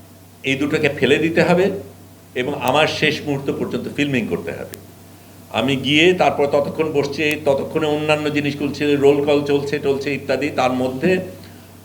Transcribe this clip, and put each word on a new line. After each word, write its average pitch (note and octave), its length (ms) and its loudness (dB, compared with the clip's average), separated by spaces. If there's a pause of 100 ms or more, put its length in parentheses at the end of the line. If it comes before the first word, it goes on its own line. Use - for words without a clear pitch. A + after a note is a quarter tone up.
(420)
এই C3+ 120 0
দুটোকে D3 340 0
ফেলে C3+ 280 2
দিতে E3 260 2
হবে F3 280 4 (640)
এবং C3 260 -2
আমার C3 260 2
শেষ - 400 0
মুহূর্ত C#3+ 260 -2
পর্যন্ত - 440 -6
ফিল্মিং C3+ 300 0
করতে E2+ 260 -6
হবে। - 240 -10 (760)
আমি B2+ 240 0
গিয়ে D3+ 360 4
তারপর D3 340 2
ততক্ষণ D3 460 0
বসছি, D3+ 520 -2
ততক্ষণে C#3 420 0
অন্যান্য D3+ 460 0
জিনিস D3 260 -2
চলছে, D3 380 0
রোল C#3+ 280 4
কল C#3+ 200 2
চলছে, C#3+ 340 0
টলছে C#3 360 -2
ইত্যাদি। C3+ 420 -2
তার B2+ 160 2
মধ্যে C3 460 0 (680)